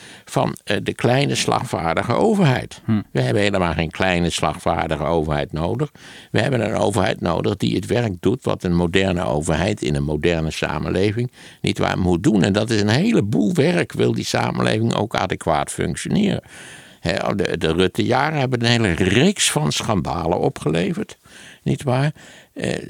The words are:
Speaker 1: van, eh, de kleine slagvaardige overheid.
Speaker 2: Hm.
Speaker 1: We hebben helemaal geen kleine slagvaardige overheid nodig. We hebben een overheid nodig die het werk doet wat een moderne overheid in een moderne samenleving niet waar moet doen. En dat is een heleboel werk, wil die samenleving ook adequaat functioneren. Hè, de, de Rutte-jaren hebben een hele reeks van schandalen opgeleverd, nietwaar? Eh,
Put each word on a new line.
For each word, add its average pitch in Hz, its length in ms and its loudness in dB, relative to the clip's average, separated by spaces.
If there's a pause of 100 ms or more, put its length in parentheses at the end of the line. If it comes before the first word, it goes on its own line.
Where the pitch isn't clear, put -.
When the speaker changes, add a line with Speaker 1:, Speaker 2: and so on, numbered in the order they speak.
(240)
Speaker 1:
van, - 400 0
eh, 104 180 -2
de 101 120 -4
kleine 131 400 2
slagvaardige 101 800 0
overheid. 196 720 2
Speaker 2:
Hm. 107 160 0 (120)
Speaker 1:
We 135 80 0
hebben 120 220 0
helemaal 95 300 2
geen 80 180 -2
kleine 87 400 2
slagvaardige 82 720 -2
overheid 76 480 0
nodig. 98 380 -4 (400)
We 110 100 0
hebben 123 200 0
een 104 160 -2
overheid 101 440 0
nodig 95 360 0
die 117 180 0
het 98 120 -2
werk 110 340 0
doet 113 240 0
wat 101 200 -2
een 90 100 0
moderne 90 500 2
overheid 80 580 0
in 73 120 -2
een 71 100 0
moderne 78 460 0
samenleving 90 800 -2 (300)
niet 98 180 -2
waar 95 200 0
moet 90 240 2
doen. 170 200 4
En 101 100 4
dat 110 180 0
is 107 100 2
een 104 80 2
heleboel 143 460 2 (200)
werk, 170 380 0
wil 120 220 0
die 120 100 -4
samenleving 120 720 0
ook - 200 -2
adequaat 82 560 0
functioneren. - 720 -2 (580)
Hè, - 340 -2
de, 95 240 -2
de 82 140 2
Rutte-jaren 113 640 2
hebben 127 220 0
een 117 100 0
hele 113 220 4
reeks 104 580 2
van 151 220 0
schandalen 95 640 0
opgeleverd, 170 800 -2 (440)
nietwaar? 139 500 0 (400)
Eh, - 200 -4 (180)